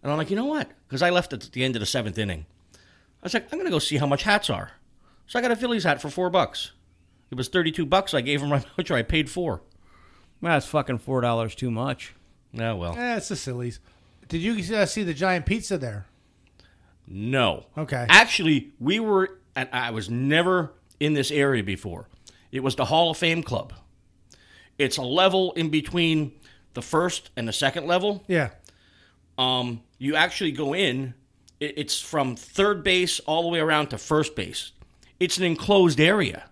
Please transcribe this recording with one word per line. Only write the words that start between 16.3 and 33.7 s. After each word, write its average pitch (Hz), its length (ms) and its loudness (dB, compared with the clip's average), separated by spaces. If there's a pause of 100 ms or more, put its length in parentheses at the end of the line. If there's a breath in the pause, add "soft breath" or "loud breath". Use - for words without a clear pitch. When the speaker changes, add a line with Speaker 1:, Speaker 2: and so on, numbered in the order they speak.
Speaker 1:
No. 107 580 -2 (120)
Speaker 3:
Okay. 135 320 -4
Speaker 1:
Actually, 170 680 8
we 170 200 2
were, 196 380 0 (180)
and 127 160 -4
I 123 200 -2
was 110 180 -6
never 156 640 2 (260)
in 151 140 2
this 139 180 0
area 139 320 2
before. 92 440 -6 (440 soft breath)
It 131 120 -4
was 131 120 0
the 131 100 0
Hall 165 260 2
of 156 60 -4
Fame 165 260 0
Club. - 300 -6 (1040 soft breath)
It's 139 200 0
a 143 60 -6
level 185 500 2
in 160 160 -2
between 156 600 0 (420 soft breath)
the 120 80 -8
first 175 540 -2
and 117 120 -6
the 110 60 -6
second 143 340 -2
level. 185 400 0
Speaker 3:
Yeah. 156 240 0 (880 soft breath)
Speaker 1:
Um, 123 440 -2 (160)
you 143 180 -2
actually 165 380 2
go 147 200 -2
in. 135 400 0 (460)
It, 147 180 -6
it's 147 240 -4
from 135 340 -2
third 196 480 0
base 180 380 2
all 160 220 0
the 170 60 -2
way 170 100 0
around 156 300 2